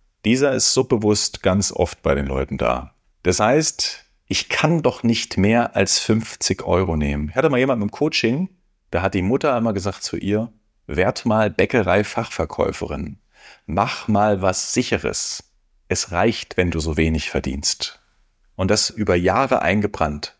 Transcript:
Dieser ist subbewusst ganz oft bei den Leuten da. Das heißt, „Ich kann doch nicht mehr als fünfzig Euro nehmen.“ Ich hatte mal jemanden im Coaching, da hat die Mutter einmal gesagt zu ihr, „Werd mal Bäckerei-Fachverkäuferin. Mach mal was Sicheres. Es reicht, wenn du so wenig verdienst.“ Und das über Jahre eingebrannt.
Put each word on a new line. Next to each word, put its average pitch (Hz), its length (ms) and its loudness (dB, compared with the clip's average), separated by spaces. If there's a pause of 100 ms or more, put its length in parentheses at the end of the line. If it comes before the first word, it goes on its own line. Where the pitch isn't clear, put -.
(260)
Dieser 131 260 4
ist 120 220 0
subbewusst 107 680 2
ganz 98 300 2
oft - 320 -2
bei 73 100 2
den 69 120 0
Leuten 67 320 -4
da. 64 360 -2 (300)
Das 90 160 0
heißt, - 640 0 (220)
„Ich - 220 -4
kann 160 340 2
doch - 200 0
nicht - 340 0
mehr 113 380 2
als 104 240 2
fünfzig - 640 -2
Euro 87 320 2
nehmen.“ 73 340 -2
Ich - 60 -12
hatte 147 140 2
mal 131 80 2
jemanden 123 260 2
im 104 80 -2
Coaching, 147 580 0 (420)
da 87 100 -2
hat 98 140 0
die 92 60 2
Mutter 127 340 2
einmal 113 180 0
gesagt 95 300 -4
zu - 140 -6
ihr, 107 360 -2 (320)
„Werd 90 400 -2
mal 110 240 2
Bäckerei-Fachverkäuferin. - 1700 -2 (460)
Mach 98 420 -2
mal 104 340 2
was - 320 -2
Sicheres. - 720 -2 (440)
Es - 240 -4
reicht, 101 460 0
wenn 90 140 2
du 82 80 -4
so 78 180 -2
wenig 80 320 0
verdienst.“ - 680 -6 (560)
Und 95 160 0
das - 180 0
über 98 260 0
Jahre 95 460 2
eingebrannt. 87 800 -2